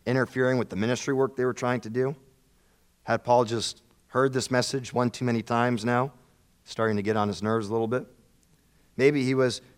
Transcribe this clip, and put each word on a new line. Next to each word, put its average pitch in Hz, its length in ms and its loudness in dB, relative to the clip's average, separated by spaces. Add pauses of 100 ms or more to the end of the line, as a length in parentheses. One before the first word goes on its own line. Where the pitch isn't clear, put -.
interfering 127 500 2
with 113 140 -2
the 90 60 -10
ministry 117 360 0
work 135 240 0
they 123 80 0
were 127 80 0
trying 123 300 -2
to 110 80 -12
do? 127 260 -2 (880)
Had 117 220 -2
Paul 123 200 4
just 110 380 -6 (240)
heard 131 260 2
this 127 180 -4
message 127 440 -2
one 123 160 2
too - 160 -6
many 117 160 0
times 117 420 0
now, 123 280 0 (520)
starting 110 320 -2
to 101 60 -2
get 107 140 0
on 104 120 2
his 92 140 -6
nerves 110 260 -2
a 104 40 -6
little 113 160 -2
bit? 120 180 -4 (920)
Maybe 139 260 4
he 131 120 0
was 131 260 0 (180)